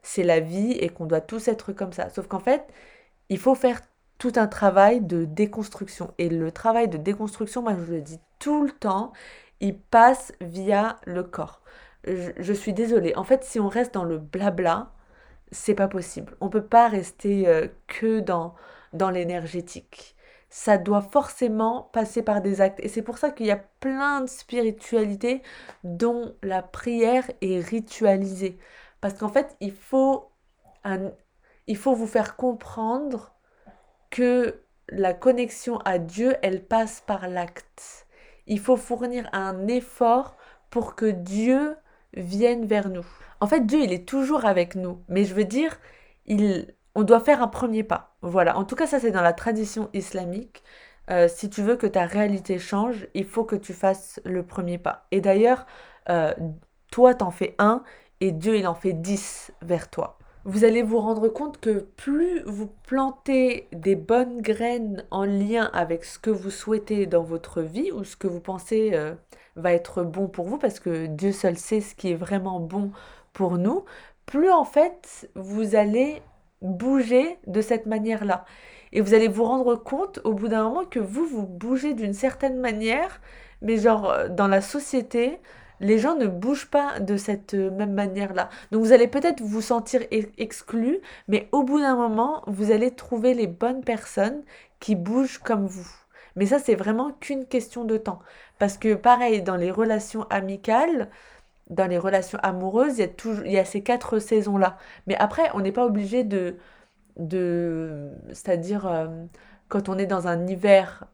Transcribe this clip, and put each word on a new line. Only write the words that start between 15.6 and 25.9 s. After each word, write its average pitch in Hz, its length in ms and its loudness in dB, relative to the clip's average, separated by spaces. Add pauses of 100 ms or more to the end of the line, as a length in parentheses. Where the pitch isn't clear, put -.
pas 196 140 2
possible. 175 540 -10
On 190 80 -4
peut 208 160 -2
pas 233 220 6
rester, 196 600 0
euh, 160 200 4 (200)
que 220 320 -2
dans, 175 340 -4 (400)
dans 185 160 0
l'énergétique. 175 1040 -8 (360)
Ça 208 260 2
doit 202 240 0
forcément 226 920 0
passer 220 300 -2
par 208 180 0
des 196 200 0
actes. 196 200 2
Et 214 60 -6
c'est 220 140 -6
pour 226 160 -10
ça 294 140 0
qu'il 233 140 -8
y 208 60 2
a 202 120 -2 (160)
plein 269 420 -2
de 254 80 -6
spiritualités 226 1120 -2 (420)
dont 226 580 -2